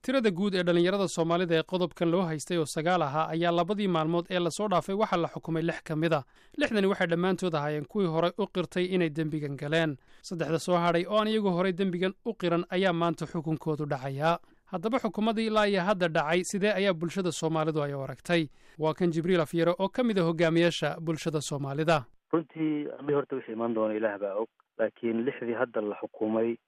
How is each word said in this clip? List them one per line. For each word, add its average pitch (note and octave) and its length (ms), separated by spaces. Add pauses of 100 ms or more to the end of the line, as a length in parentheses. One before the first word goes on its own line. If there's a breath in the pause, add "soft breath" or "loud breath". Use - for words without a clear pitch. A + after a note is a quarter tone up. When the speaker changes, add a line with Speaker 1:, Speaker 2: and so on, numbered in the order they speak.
Speaker 1:
Tirada B3+ 300
guud F#3+ 240
ee F3+ 80
dhalinyarada F3 440
Soomaalida E3+ 520
ee D3+ 40
qodobkan F3 480
loo F#3 140
haystay D#3+ 320
oo D#3 80
sagaal E3 380
ahaa D3+ 320
ayaa E3+ 160
labadii F#3+ 360
maalmood E3+ 420
ee F#3 100
la E3+ 100
soo G#3 180
dhaafay F#3+ 280
waxaa G#3 220
la E3 100
xukumay D#3+ 340
lix E3 220
ka D#3+ 120
mid D#3+ 180
ah. C#3+ 100 (340 soft breath)
Lixdani A3+ 300
waxay F#3+ 200
dhammaantood F3+ 480
ahaayeen D3+ 300
kuwii G3 220
horey E3 300
u G3 100
qirtay F3+ 380 (100)
inay E3+ 140
dembigan D3 480
galeen. D#3 400 (260 soft breath)
Saddexda D#3+ 360
soo F3+ 180
hadhay E3+ 280
oo G#3 140
aan G#3+ 80
iyagu G#3+ 240
horey F3+ 220
dembigan F#3 400 (120)
u A3+ 80
qiran E3+ 360
ayaa F#3 240
maanta E3 320
xukunkoodu D3+ 600
dhacayaa. C#3+ 540 (320 soft breath)
Haddaba, G#3+ 280
xukumadii A3 500
ilaa G#3+ 180
iyo G3 140
hadda F3+ 260
dhacay, E3 360
sidee G#3 280
ayaa G3 220
bulshada E3+ 380
Soomaalidu D#3 520
ay C#3+ 100
u C#3 100
aragtay? D3+ 440 (300 soft breath)
Waa D#3 160
kan E3+ 180
Jibriil E3 300
Afyare E3 380
oo F#3+ 100
ka C4 140
mid A3 160
ah E3+ 40
hogaamiyaasha E3 800
bulshada D#3 400
Soomaalida. C#3+ 640 (260)
Speaker 2:
Runtii, D#3 560 (120)
aniga C#3+ 180
horta C3+ 180
wixii A#2+ 220
imaan A#2 160
doona A2 240
Ilaah G#2 220
baa G2 180
og, A2+ 100 (300)
laakiin A2+ 480
lixdii A#2+ 320
hadda A#2 240
la G#2 180
xukumay A2+ 520 (160)